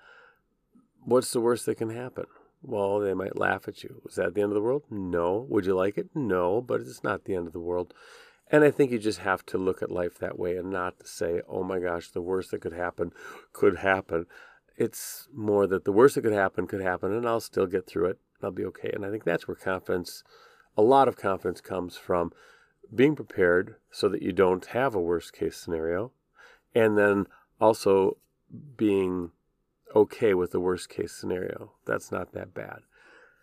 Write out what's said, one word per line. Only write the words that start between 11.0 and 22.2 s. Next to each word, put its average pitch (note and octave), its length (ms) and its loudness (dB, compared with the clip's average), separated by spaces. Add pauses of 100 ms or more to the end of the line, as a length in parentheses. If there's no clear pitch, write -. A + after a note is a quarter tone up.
say, F2 400 -4
"Oh F#2+ 160 -4
my F#2 160 -2
gosh, F2 320 -4
the F#2 100 -6
worst F#2 300 -4
that - 100 -6
could E2 120 -8
happen F2 380 -6 (420)
could G2 240 2
happen." F#2+ 500 0 (500)
It's - 560 -6
more G#2 340 2
that F#2 160 0
the G#2 80 -2
worst A#2+ 240 8
that C3+ 60 -2
could A2 120 2
happen F#2+ 340 0
could G2 140 -6
happen, F#2 300 -2
and A#2 160 -2
I'll A2+ 120 2
still - 260 -2
get F#2 220 -2
through F2+ 180 -2
it. F#2 140 -2 (240)
I'll G2 80 -4
be G2 140 -6
okay. A2+ 260 -10
And G2+ 140 -6
I G2 40 -6
think G#2+ 140 -8
that's - 240 -2
where F#2 80 -6
confidence, F#2 680 -4 (540)
a G#2+ 60 4
lot C3 240 6
of A2+ 100 -2
confidence F#2 440 -4
comes F2+ 360 -8
from, F2 360 -2 (600)